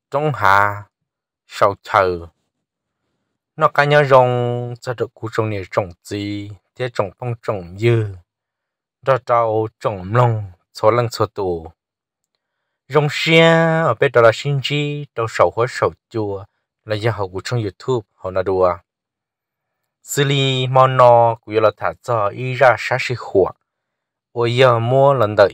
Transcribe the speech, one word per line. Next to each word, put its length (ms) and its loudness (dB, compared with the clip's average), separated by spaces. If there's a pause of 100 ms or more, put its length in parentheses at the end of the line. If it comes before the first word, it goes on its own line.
(100)
trông 240 -2
hà, 480 2 (640)
sầu 360 0
chờ. 440 0 (1300)
Nó 120 2
cá 160 0
nhớ 200 4
rong, 760 2
cho 160 -8
được 180 -6
cú 180 -12
trồng 180 -4
này 200 -8
trồng 200 -6 (120)
gì, 480 -10 (240)
thế 200 -8
trồng 240 -4
phong 240 -8
trồng 360 -10
dư. 280 0 (960)
Đó 140 0 (100)
trâu 420 0 (120)
trồng 340 -6
lông, 300 2 (300)
số 160 0
lăng 200 0
số 160 -4
tù. 460 -6 (1160)
Rong 220 2
xe, 300 2 (440)
ở 100 0
bên 180 0
đó 80 4
là 140 6
sinh 280 -4
chi, 520 -6
trâu 140 -4
sầu 280 0
hối 120 0
sầu 240 -4 (180)
chua, 340 -8 (400)
là 120 -6
do 140 -2
họ 160 -6
cú 180 -10
trồng 160 -6
YouTube, 540 -6
họ 160 -12
nói 140 -4
đùa. 320 0 (1300)
Xử 220 -4
lý 420 -2
món 300 2
nó, 380 6
cú 180 -16
là 240 2
thả 160 -6 (100)
cho 260 -2
ý 260 -8
ra 240 4
sát 220 -6
sĩ 180 -6
hỏa. 340 0 (800)
Ôi 240 -4
giờ 220 4
mua 360 2
lần 220 0
đầu 180 6